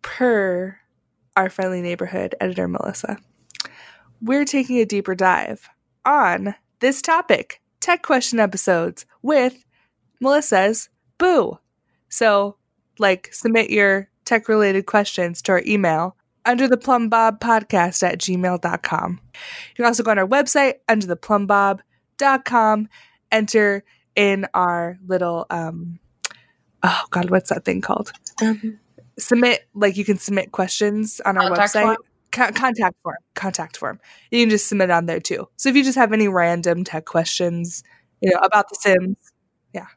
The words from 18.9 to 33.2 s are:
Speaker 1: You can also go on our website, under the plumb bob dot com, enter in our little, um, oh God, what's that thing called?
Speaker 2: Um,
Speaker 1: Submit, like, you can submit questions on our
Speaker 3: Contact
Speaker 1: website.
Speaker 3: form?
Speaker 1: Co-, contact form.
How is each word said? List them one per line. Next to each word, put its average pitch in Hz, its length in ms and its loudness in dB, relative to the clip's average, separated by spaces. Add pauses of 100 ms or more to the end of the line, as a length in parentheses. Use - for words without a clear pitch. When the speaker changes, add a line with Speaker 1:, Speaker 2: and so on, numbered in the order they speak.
Speaker 1:
You - 440 -20
can 240 80 -2
also 233 180 2
go 220 80 2
on 202 80 2
our 190 80 2
website, 269 480 2 (140)
under 214 180 0
the 175 80 -2
plumb 202 320 -2
bob 196 340 2 (360)
dot 269 280 2
com, 214 440 2 (420)
enter 208 520 2 (320)
in 196 380 2
our 175 540 -2
little, 175 420 -2
um, 170 500 -8 (840)
oh 180 280 0
God, 180 180 -2
what's 185 200 0
that - 160 -2
thing 185 160 -2
called? - 300 -4 (300)
Speaker 2:
Um, 220 380 -2 (380)
Speaker 1:
Submit, 247 560 2
like, 202 220 0
you 202 80 -4
can 196 140 0
submit 196 340 -4
questions 208 720 -2
on 190 140 0
our 190 100 2
Speaker 3:
Contact 202 280 2
Speaker 1:
website. 208 80 4
Speaker 3:
form? 220 140 2 (340)
Speaker 1:
Co-, 254 200 0
contact 226 520 0
form. 151 140 -8 (180)